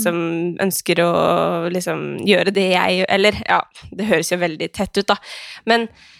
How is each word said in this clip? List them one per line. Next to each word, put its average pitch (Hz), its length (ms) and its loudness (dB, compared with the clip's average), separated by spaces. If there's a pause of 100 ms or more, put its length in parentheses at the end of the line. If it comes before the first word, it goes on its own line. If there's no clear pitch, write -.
som 170 560 -2
ønsker 175 380 0
å, 170 760 2
liksom, 156 540 -6
gjøre 196 300 4
det 190 180 2
jeg 185 280 2
gjør, 190 80 0
eller, 196 240 4 (140)
ja, 180 140 4 (340)
det 208 120 -6
høres 170 240 2
jo 180 80 0
veldig 165 340 -4
tett - 240 -6
ut, 196 100 0
da. 202 100 4 (500)
Men, 233 220 2 (320)